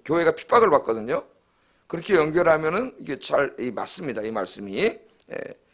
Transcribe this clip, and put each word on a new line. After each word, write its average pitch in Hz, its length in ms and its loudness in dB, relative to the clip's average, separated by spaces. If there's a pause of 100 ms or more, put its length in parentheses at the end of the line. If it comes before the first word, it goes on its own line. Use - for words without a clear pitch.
교회가 147 280 2
핍박을 226 380 4
받거든요. 123 540 0 (640)
그렇게 170 280 -2
연결하면은 160 840 2
이게 135 180 -8
잘, - 420 0
이, 123 120 -4
맞습니다. 110 520 -4
이 113 80 -6
말씀이. 101 440 -6
예. - 600 -6 (360)